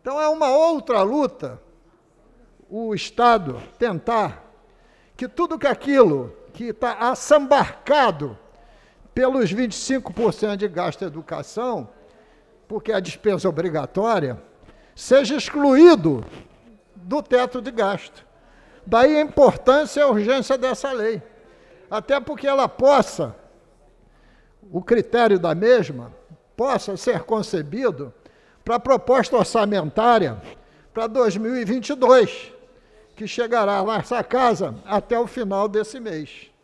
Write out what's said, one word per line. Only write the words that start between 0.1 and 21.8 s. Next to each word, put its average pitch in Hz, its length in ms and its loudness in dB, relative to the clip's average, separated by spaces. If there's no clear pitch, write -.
é 311 80 2
uma 311 200 0
outra 285 520 2
luta 202 600 -2
o 220 240 -6
Estado 196 680 0
tentar 208 640 -4
que 254 120 -8
tudo 330 300 -4
que 285 100 -2
aquilo 202 680 2
que 233 180 -12
tá 233 220 -4
assambarcado 233 1400 0
pelos 254 380 0
vinte 226 200 -2
e - 40 -14
cinco 262 380 -6
por 220 200 0
cento 202 240 -6
de 208 100 -6
gasto 175 340 -6
em 196 60 -8
educação, 156 840 -10
porque 214 240 -8
é 214 40 -2
a 196 40 0
despesa 180 480 -2
obrigatória, 165 920 -2
seja 269 400 2
excluído 269 920 6
do 190 260 -6
teto 247 400 -2
de 247 100 -10
gasto. 202 540 -6
Daí 247 320 4
a 302 40 2
importância 285 760 2
e 294 40 4
a 285 40 4
urgência 247 500 0
dessa 254 340 -6
lei. 220 300 -4